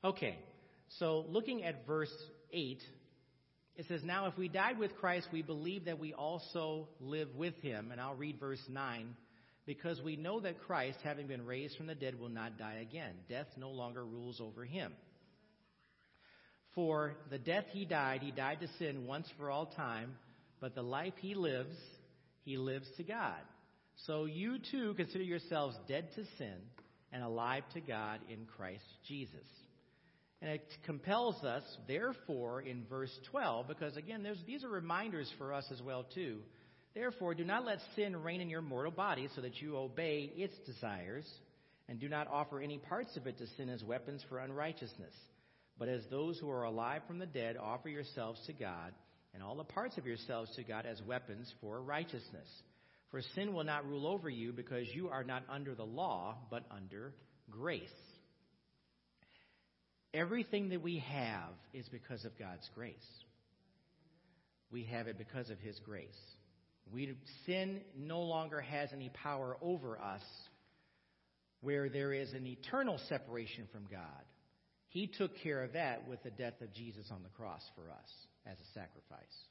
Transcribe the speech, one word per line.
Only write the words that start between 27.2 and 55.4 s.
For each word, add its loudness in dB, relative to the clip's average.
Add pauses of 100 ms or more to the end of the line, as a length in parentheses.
alive 4 (100)
to -4
God 0 (100)
in -6
Christ -6 (240)
Jesus." -6 (960)
And -2
it 0 (220)
compels 4
us, 4 (260)
therefore, 2
in -4
verse -2 (140)
twelve, 4
because, -2
again, -4
there's, -2
these -4
are -4
reminders 2
for -2
us 0
as -6
well, 0 (120)
too. -2 (560)
"Therefore, 2
do 2
not 4
let 2 (180)
sin 4
reign 0
in 0
your 0
mortal 2
body 4
so -2
that -2
you 0
obey 2
its -2
desires, -2 (580)
and -4
do -2
not 2
offer 2
any -2
parts -2
of -2
it -2
to -6 (100)
sin -2
as -2
weapons -2
for -4
unrighteousness. -4 (640)
But 2
as 2
those 2
who -2
are 2
alive 2
from -4
the -2
dead, 2
offer 0
yourselves -2
to -6
God, -2 (420)
and -6
all -4
the -4
parts 0
of -4
yourselves 0
to -6
God -2
as -4
weapons -2
for -4
righteousness. -2 (640)
For -2 (140)
sin 2
will 2
not 2
rule 2
over 2
you, -2
because 0
you 0
are 0
not 0